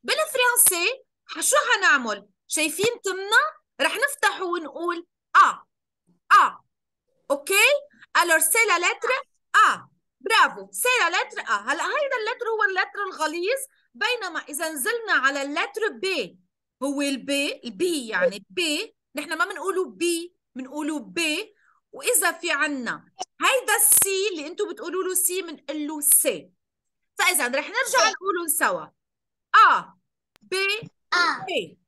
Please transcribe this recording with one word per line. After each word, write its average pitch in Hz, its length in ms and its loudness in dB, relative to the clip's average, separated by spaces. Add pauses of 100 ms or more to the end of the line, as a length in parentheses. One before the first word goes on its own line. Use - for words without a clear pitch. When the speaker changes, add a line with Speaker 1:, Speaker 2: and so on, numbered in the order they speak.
Speaker 1:
بالفرنسي 480 1000 0 (220)
ح-، - 140 -12
شو - 160 0 (160)
حنعمل؟ 285 560 2 (200)
شايفين 339 560 -2
تمنا؟ 392 380 2 (400)
رح 320 160 0
نفتحه 440 460 0
ونقول 339 640 -6 (280)
أ، - 300 4 (680)
أ. - 260 6 (760)
أوكي؟ 392 360 2 (500)
Alors 320 240 4
c'est 453 260 4
la 349 120 2
lettre 392 320 -2 (580)
A. 214 100 -2 (420)
برافو، 196 500 2
c'est 494 320 2
la 339 140 2
lettre 427 280 -4
A. 240 60 -4
هلأ 240 320 -2
هيدا 523 360 -2
اللتر 466 280 -4
هو 440 160 0
اللتر 392 440 -2
الغليظ، 349 520 -2 (340)
بينما 392 460 -4
إذا 320 300 -6
نزلنا 381 440 -4
على 277 280 0
اللتر 339 400 -4 (240)
B، - 300 -4 (480)
هو 285 180 -2
البي، 277 640 -2
البي 254 420 -2
يعني 190 420 -2
بي، 330 460 -2 (200)
نحن 302 220 -6
ما 339 80 2
منقوله 370 400 -4
بي، 339 500 -4 (200)
منقوله 285 440 -8
بي. 226 560 -4 (380)
وإذا 339 380 0
في 339 200 -6
عنا 277 540 -4 (360)
هيدا 494 340 2
السي 392 560 2
اللي 302 160 -8
أنتم 339 240 -6
بتقولوا 339 320 -8
له 359 100 -6
سي، 359 280 -2
منقول 302 460 -10
له 302 140 -10
سي. 196 480 0 (680)
فإذا 359 300 2
رح 277 220 -4
نرجع 466 360 2
Speaker 2:
سي. 427 60 2
Speaker 1:
نقولهم 359 360 -4
سوا. 190 380 -2 (680)
أ، 269 260 8 (600)
ب، 208 120 -10 (600)
Speaker 2:
أ، 339 340 0
Speaker 1:
سي. 226 300 -6 (100)